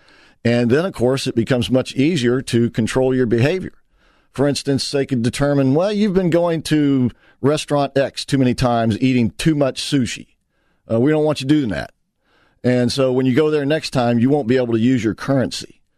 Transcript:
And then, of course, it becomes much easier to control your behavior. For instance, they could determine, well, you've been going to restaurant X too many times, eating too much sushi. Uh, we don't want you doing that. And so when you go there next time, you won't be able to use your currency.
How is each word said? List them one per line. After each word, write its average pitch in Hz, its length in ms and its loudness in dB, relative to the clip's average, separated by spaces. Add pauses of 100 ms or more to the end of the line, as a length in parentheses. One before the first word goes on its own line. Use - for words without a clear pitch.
(440)
And 120 260 2
then, 151 160 2
of 196 80 -8
course, 127 320 0
it 123 80 -4
becomes 117 380 0
much 127 240 0
easier 131 480 0
to 117 260 0
control 131 460 -2
your 127 100 0
behavior. 127 480 -2 (580)
For - 160 0
instance, - 440 -2
they 139 160 -2
could 120 160 -2
determine, 139 500 0
well, 185 180 0
you've 208 220 0
been 180 160 0
going 170 340 0
to 139 460 2 (320)
restaurant 143 560 0
X - 280 -2
too 139 120 0
many 127 160 2
times, 117 480 0
eating 123 300 2
too 160 240 0
much 135 260 -2
sushi. - 540 -4 (540)
Uh, 113 100 0
we 135 100 4
don't 151 160 2
want 151 160 -2
you 131 60 -6
doing 143 220 2
that. 73 240 -8 (720)
And 120 280 2
so 131 200 0
when 131 140 0
you 131 100 2
go 151 140 4
there 147 160 0
next 151 260 -2
time, 120 280 0
you 127 100 4
won't 139 180 0
be 131 100 2
able 120 160 0
to 113 60 0
use 120 240 2
your 104 120 0
currency. - 640 -4 (160)